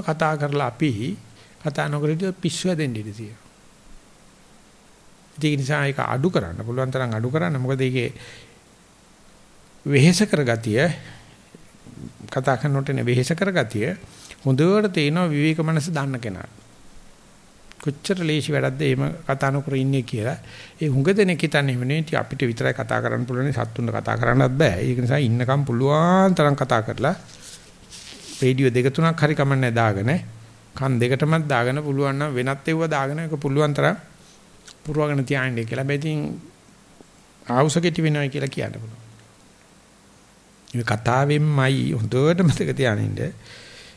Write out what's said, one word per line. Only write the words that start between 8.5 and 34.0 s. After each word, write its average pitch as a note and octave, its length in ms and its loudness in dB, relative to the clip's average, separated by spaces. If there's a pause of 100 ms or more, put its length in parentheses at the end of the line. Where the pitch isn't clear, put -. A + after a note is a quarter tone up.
වෙහෙස C#3+ 360 6
කරගතිය, B2 640 2 (1400)
කතා C3 320 0
කරනකොට C#3 320 -2
එන C3 140 -2
වෙහෙස B2 280 2
කරගතිය D#3+ 640 -2 (440)
හොඳට F3+ 520 2
තේනවා E3+ 360 2
විවේක D#3 320 2
මනස D#3 300 0
දන්න C#3 300 -2
කෙනා. G#2 280 -8 (1300)
කොච්චර D#3 420 -6
ලේසි D#3 320 0
වැඩක්ද C3+ 300 0
එහෙම C3+ 220 2 (180)
කතා C#3 300 0
නොකර C3+ 240 -2
ඉන්නේ C3+ 280 2
කියලා. A2+ 340 -4 (380)
ඒ D#3+ 120 -2
හුඟ C#3 240 4
දෙනෙක් F#3+ 300 2
හිතන්නේ C#3+ 300 2
එහෙම B2 120 -2
නෙවෙයි. C#3+ 180 0
ඉතින් D3+ 160 -4
අපිට A#2+ 240 -4
විතරයි B2+ 320 0
කතා A#2 280 -2
කරන්න A#2+ 240 -2
පුළුවන්, B2+ 260 -2
සත්තුන්ට A#2 400 -4
කතා G#2+ 260 -2
කරන්නත් B2+ 360 4
බෑ. C3+ 280 2
ඒක B2+ 180 0
නිසා B2 200 2
ඉන්නකම් B2+ 460 2
පුළුවන් D#3 680 4
තරම් D3 220 4
කතා B2 260 2
කරලා A#2 340 -2 (1200)
රේඩියෝ C3 340 2
දෙක B2 180 2
තුනක් D#3+ 300 0
හරි D3+ 160 2
කමන්නේ C3+ 360 2
දාගෙන, A2+ 400 2 (600)
කන් C3+ 240 -2
දෙකටමත් D3 500 2
දාගෙන, B2+ 340 0
පුළුවන් C#3 360 -2
නම් D3 180 -4
වෙනත් C3 340 -4
ඒවා D#3+ 200 0
දාගෙන, C#3+ 320 -2
ඒක D#3+ 180 -6
පුළුවන් C#3+ 360 2
තරම් C#3+ 220 2 (840)